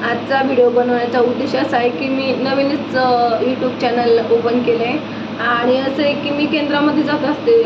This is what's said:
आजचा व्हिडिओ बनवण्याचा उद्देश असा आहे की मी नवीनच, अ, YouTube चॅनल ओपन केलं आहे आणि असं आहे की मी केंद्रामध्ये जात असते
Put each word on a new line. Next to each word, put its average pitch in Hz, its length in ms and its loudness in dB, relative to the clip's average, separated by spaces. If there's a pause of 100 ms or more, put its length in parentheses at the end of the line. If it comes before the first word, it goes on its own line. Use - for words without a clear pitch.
आजचा 240 380 -2
व्हिडिओ 247 280 4
बनवण्याचा 247 500 0
उद्देश 247 340 0
असा 269 220 0
आहे 240 120 2
की 262 200 -4
मी 269 300 -2
नवीनच, 269 580 -2
अ, 240 460 2
YouTube 254 380 -2
चॅनल 233 380 2 (120)
ओपन 233 320 2
केलं 226 220 0
आहे 254 140 -2 (460)
आणि 240 340 2
असं 277 240 -2
आहे 285 100 2
की 285 180 -4
मी 294 160 -2
केंद्रामध्ये 294 560 0
जात 294 220 -2
असते 294 420 2